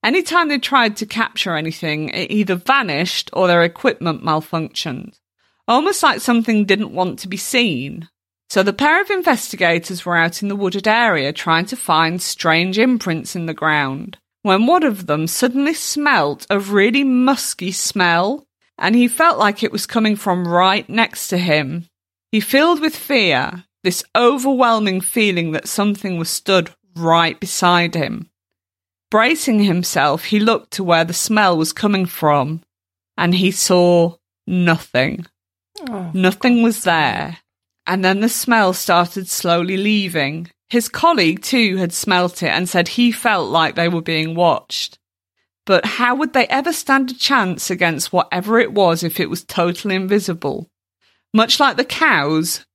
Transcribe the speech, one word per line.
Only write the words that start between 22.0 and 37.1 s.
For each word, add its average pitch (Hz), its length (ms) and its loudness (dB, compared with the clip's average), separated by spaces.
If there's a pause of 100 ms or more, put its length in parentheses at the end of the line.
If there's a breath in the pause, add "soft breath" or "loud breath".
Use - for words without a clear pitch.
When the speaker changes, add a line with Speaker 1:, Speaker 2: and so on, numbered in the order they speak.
Speaker 1:
He 220 80 0
filled 294 400 2
with 311 160 -2
fear, 180 720 0 (180)
this 180 200 -2 (120)
overwhelming 240 840 2
feeling 180 500 0
that - 160 -6
something 202 500 -2
was 165 120 -4
stood 185 420 0 (240)
right 165 440 2
beside 175 560 0
him. 147 340 -6 (800)
Bracing 226 540 2
himself, 165 600 2
he 214 140 0
looked 214 320 0
to 196 120 -6
where 170 200 2
the 170 100 -4
smell 196 440 2
was 160 160 -2
coming 202 320 0
from, 151 560 0 (560)
and 170 180 2
he 185 160 2
saw 175 640 4 (300)
nothing. 165 800 0 (640)
Speaker 2:
Oh, 185 240 -8
Speaker 1:
Nothing 185 440 2
Speaker 2:
God. 233 60 4
Speaker 1:
was 226 200 0
there. 160 540 -2 (500)